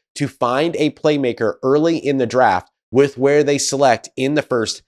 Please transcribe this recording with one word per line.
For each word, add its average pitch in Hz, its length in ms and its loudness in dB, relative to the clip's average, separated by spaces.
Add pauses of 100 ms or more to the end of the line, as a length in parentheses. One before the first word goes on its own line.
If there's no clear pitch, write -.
(160)
to 147 120 -4
find 135 480 -2
a 151 160 0
playmaker 127 680 -2
early 151 360 0
in 135 200 -2
the 127 80 0
draft 110 460 0 (200)
with 135 280 2
where 143 240 4
they 143 160 0
select 135 580 0
in 135 160 -2
the 151 80 0
first 113 460 -4